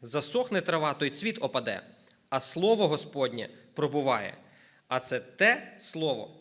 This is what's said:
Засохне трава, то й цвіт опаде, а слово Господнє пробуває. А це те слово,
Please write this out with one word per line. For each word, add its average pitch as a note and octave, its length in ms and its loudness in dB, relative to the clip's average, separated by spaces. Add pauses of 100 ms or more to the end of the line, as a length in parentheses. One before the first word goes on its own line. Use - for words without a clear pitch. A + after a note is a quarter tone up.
Засохне F3+ 600 0
трава, D3+ 320 2
то D3 120 -2
й C#3 40 2
цвіт G3 320 -4
опаде, A#2 400 -2 (480)
а C3+ 100 0
слово G3+ 480 2
Господнє C3+ 640 -2 (240)
пробуває. C3+ 640 0 (500)
А B2+ 120 0
це B2+ 200 -2
те - 580 0
слово, C#3+ 640 -2